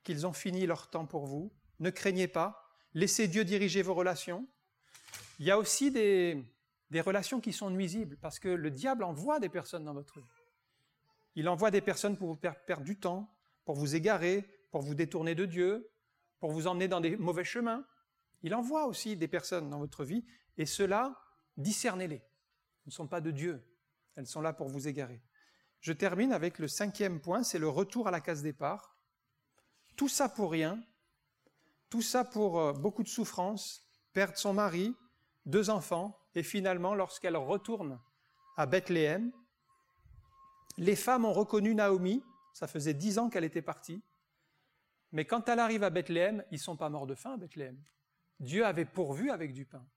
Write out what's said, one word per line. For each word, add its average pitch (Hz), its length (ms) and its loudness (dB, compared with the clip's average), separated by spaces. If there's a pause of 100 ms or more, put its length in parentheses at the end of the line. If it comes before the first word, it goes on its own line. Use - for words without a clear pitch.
qu'ils 160 240 -4
ont 180 60 -2
fini 185 340 -2
leur 165 240 -2
temps 165 160 -4
pour 143 200 -6
vous. 147 260 -6 (260)
Ne 170 120 0
craignez 185 360 2
pas. 180 420 -2 (260)
Laissez 196 340 2
Dieu 208 160 2
diriger 190 380 2
vos 180 120 0
relations. 180 540 -2 (920)
Il 147 80 -2
y 180 40 6
a 202 80 8
aussi 277 320 2
des, 185 540 4 (460)
des 156 100 2
relations 190 400 0
qui 214 120 -2
sont 196 180 -4
nuisibles 185 460 -2
parce 156 220 -10
que 196 100 -4
le 165 220 0
diable 214 340 0
envoie 185 340 0
des 208 100 -2
personnes 165 360 -6
dans 147 100 -8
votre 143 240 -12
vie. 127 80 -20 (1120)
Il 160 120 0
envoie 180 220 4
des 196 100 6
personnes 196 360 0
pour 196 120 -4
vous 160 80 -4
per-, 170 140 -2 (160)
perdre 165 180 -4
du 196 140 -6
temps, 190 340 -4 (320)
pour 147 120 -2
vous 143 180 0
égarer, 180 500 2 (260)
pour 151 120 -4
vous 147 120 -4
détourner 165 400 0
de 180 120 0
Dieu, 180 420 0 (520)
pour 160 100 -2
vous 156 160 -2
emmener 185 220 0
dans 180 120 2
des 165 160 0
mauvais 175 280 0
chemins. 233 420 -4 (560)
Il 170 140 -2
envoie 285 300 0
aussi 214 300 -4
des 160 120 -2
personnes 165 420 -4
dans 147 80 -6
votre 147 260 -6
vie 226 200 -4 (340)
et 156 80 0
ceux-là, 202 520 0 (380)
discernez-les. 185 600 -2
Elles 120 60 -12 (640)
ne 151 40 -16
sont 160 160 -10
pas 175 140 -4
de 160 100 -2
Dieu. 147 340 -4 (520)
Elles 131 100 -10
sont 156 160 -8
là 160 100 0
pour 156 160 -6
vous 135 180 -6
égarer. 131 360 -6 (580)
Je 160 120 -4
termine 196 400 2
avec 170 260 0
le 156 100 -4
cinquième 196 520 -2
point, 180 220 0
c'est 190 160 -2
le 156 100 2
retour 196 400 0
à - 20 2
la 175 100 0
case 151 220 -4
départ. 151 560 -4 (1000)
Tout 277 120 2
ça 262 200 2
pour 196 220 -2
rien, 165 340 0 (1080)
tout 233 80 0
ça 247 240 2
pour, 208 340 2
euh, 151 140 4
beaucoup 156 300 0
de - 60 -2
souffrance, - 800 -4 (280)
perdre 190 240 2
son 202 160 0
mari, 202 420 0 (480)
deux 185 240 2
enfants, 190 500 -2 (160)
et 170 80 0
finalement, 185 520 0
lorsqu'elle 185 420 -2
retourne 160 640 -2 (560)
à 156 80 2
Bethléem, 175 640 2 (1500)
les 180 180 4
femmes 240 300 4
ont 202 80 2
reconnu 208 400 4
Naomi, 202 500 4 (300)
ça - 120 -8
faisait 151 280 -2
dix 190 240 0
ans 233 100 2
qu'elle 185 160 0
était 160 160 -2
partie, 165 420 -10 (1080)
mais 156 160 -2
quand 233 240 2
elle 233 80 6
arrive 226 260 4
à 190 60 4
Bethléem, 175 600 2
ils 151 80 -8
sont 160 200 -8
pas 156 100 -4
morts 147 180 -6
de 135 80 -4
faim 254 200 -12
à - 20 -8
Bethléem. 143 420 -12 (640)
Dieu 156 240 2
avait 170 220 2
pourvu 170 440 -2
avec 160 220 -4
du 131 140 -12
pain. 131 200 -20 (100)